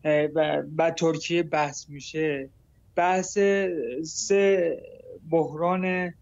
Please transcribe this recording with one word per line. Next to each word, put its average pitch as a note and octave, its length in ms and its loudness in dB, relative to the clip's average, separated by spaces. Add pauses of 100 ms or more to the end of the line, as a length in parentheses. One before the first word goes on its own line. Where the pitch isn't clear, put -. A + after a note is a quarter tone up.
اه، D3+ 220 4
و، D3+ 380 0 (140)
و E3 140 2
ترکیه E3 520 0
بحث D3+ 460 -2
می‌شه، C#3+ 600 -6 (460)
بحث F#3 420 0 (680)
سه F#3+ 720 2 (540)
بحران F3 920 0